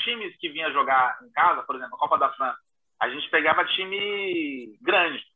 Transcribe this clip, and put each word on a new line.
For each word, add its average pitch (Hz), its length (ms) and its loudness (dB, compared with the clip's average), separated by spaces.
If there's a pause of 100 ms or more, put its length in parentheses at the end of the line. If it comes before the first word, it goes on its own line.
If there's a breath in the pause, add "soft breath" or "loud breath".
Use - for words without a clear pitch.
times 226 360 -6
que 170 100 -6
vinham 151 240 -4
jogar 131 500 2
em 123 100 -20
casa, 156 320 4
por 131 120 -6
exemplo, 127 180 -10
a - 40 -16
Copa 151 180 2
da 139 160 2
França, 127 260 -4 (400)
a 117 120 0
gente 147 180 -8
pegava 160 380 2
time 185 1120 -4
grande. 170 420 2 (140)